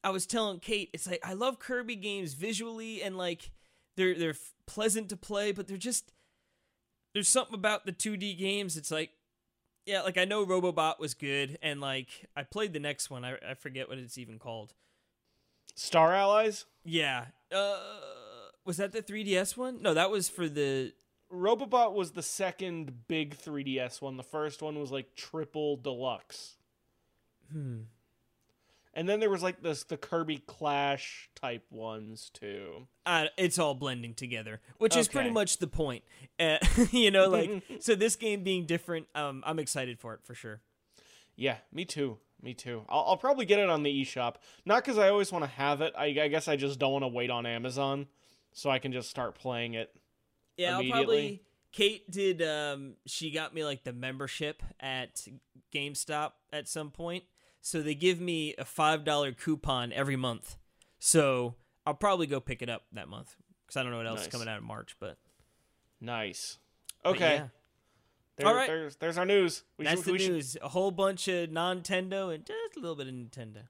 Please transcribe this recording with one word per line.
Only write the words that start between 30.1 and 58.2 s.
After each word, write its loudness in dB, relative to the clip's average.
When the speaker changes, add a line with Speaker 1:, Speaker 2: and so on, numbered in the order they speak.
Speaker 2:
Clash -2
type -6
ones, -10
too. -10
Speaker 1:
Uh, 4
it's 2
all 4
blending -6
together, -6
which 6
is 6
pretty 0
Speaker 2:
Okay. 0
Speaker 1:
much 4
the -2
point. -2
Uh, 4
<laughs> 6
you 8
know, 8
like, 2
Speaker 2:
<laughs> -10
Speaker 1:
so 4
this 4
game -2
being 2
different, -2
um, -4
I'm -2
excited -4
for -10
it, -20
for -16
sure. -12
Speaker 2:
Yeah, 0
me -4
too. -4
Me -12
too. -10
I'll, 2
I'll 4
probably 2
get 6
it 4
on 2
the 2
eShop. -2
Not 4
'cause 0
I 8
always 4
wanna -2
have 0
it. 0
I, 0
I 2
guess 0
I 4
just -2
don't 4
wanna 0
wait -2
on -2
Amazon, -2
so -2
I 4
can -4
just -6
start -4
playing -4
it -6
Speaker 1:
Yeah, 0
I'll 0
Speaker 2:
immediately. 2
Speaker 1:
probably, 2
Kate 0
did, 0
um, -2
she -6
got -4
me, -4
like, -4
the -8
membership -6
at -6
GameStop -4
at -6
some -6
point. -8
So -2
they 0
give 4